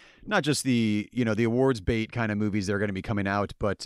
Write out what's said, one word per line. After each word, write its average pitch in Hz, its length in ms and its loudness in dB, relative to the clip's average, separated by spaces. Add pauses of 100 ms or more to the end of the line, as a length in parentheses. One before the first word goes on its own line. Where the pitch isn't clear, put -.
(260)
not 196 180 2
just 143 200 0
the, 113 480 2
you 120 140 -2
know, 110 80 2
the 110 100 2
awards 123 380 2
bait 110 320 -2
kind 113 180 -2
of 104 60 0
movies 104 300 0
that 104 60 0
are 101 60 0
gonna 104 140 -2
be 95 80 -4
coming 101 260 -2
out, 101 320 0
but, 98 260 -2